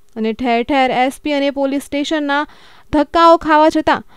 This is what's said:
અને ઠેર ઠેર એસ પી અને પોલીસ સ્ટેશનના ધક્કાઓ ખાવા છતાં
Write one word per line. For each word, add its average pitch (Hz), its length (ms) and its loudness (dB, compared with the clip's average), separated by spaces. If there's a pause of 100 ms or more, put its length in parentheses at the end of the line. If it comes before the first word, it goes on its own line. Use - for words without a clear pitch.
(160)
અને 220 160 -4
ઠેર 240 300 -2
ઠેર 262 280 0
એસ 254 220 0 (100)
પી 302 100 -4
અને 277 180 0
પોલીસ 277 320 -4
સ્ટેશનના 285 640 -4 (460)
ધક્કાઓ 330 440 4
ખાવા 311 320 2
છતાં 311 360 -2 (120)